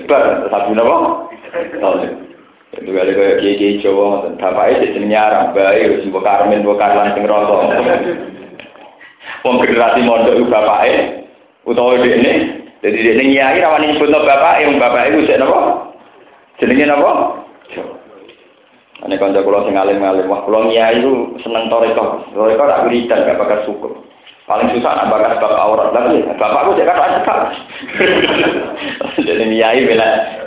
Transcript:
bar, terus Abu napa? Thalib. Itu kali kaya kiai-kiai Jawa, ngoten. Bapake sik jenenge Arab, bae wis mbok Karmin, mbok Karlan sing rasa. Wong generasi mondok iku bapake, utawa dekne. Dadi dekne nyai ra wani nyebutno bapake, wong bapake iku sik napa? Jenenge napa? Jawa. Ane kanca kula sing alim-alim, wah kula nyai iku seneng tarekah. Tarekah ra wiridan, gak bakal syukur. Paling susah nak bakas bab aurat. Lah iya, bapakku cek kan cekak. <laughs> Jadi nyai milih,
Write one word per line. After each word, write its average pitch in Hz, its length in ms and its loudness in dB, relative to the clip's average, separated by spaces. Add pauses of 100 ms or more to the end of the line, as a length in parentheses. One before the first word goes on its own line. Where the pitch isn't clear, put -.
bar, - 380 0
terus 101 100 -6
Abu 104 220 -2
napa? - 220 2 (800)
Thalib. - 360 -4 (640)
Itu 95 160 -10
kali 95 220 0
kaya 98 260 2
kiai-kiai 101 380 0
Jawa, 101 480 0
ngoten. - 100 -10
Bapake 92 460 0
sik - 100 -2
jenenge 104 240 -2
Arab, 107 380 2
bae 98 320 2
wis 98 180 0
mbok 95 160 -4
Karmin, 101 400 2
mbok 104 160 0
Karlan 104 380 0
sing 104 100 -2
rasa. 104 320 2 (1800)
Wong 123 220 0
generasi 117 400 2
mondok 117 320 2
iku 120 160 0
bapake, 107 760 0 (380)
utawa 123 340 2
dekne. - 600 0 (240)
Dadi 110 180 -2
dekne 113 220 2 (100)
nyai 139 300 2
ra 160 80 2
wani 151 240 0
nyebutno 151 240 2
bapake, 147 480 4
wong 139 100 2
bapake 123 380 2
iku 156 100 2
sik - 140 2
napa? - 200 2 (1000)
Jenenge 127 320 2
napa? 151 200 2 (600)
Jawa. - 240 -12 (1120)
Ane 98 80 -4
kanca 98 260 0
kula 101 240 2
sing 98 140 0
alim-alim, 95 480 0
wah 101 160 -2
kula 110 240 2
nyai 113 340 2
iku 131 400 -2
seneng 113 300 -4
tarekah. 113 640 -2
Tarekah 113 320 2
ra - 180 2
wiridan, 120 400 0
gak 101 160 0
bakal 104 220 -2
syukur. - 300 -8 (540)
Paling 117 240 0
susah 147 240 0
nak 101 160 -2
bakas 110 320 0
bab - 160 2
aurat. 107 320 0
Lah 101 160 0
iya, - 320 0
bapakku 143 400 0
cek - 80 2
kan - 320 0
cekak. - 200 -2 (1800)
<laughs> 117 80 -2
Jadi 113 160 0
nyai 110 400 2
milih, 113 300 2 (340)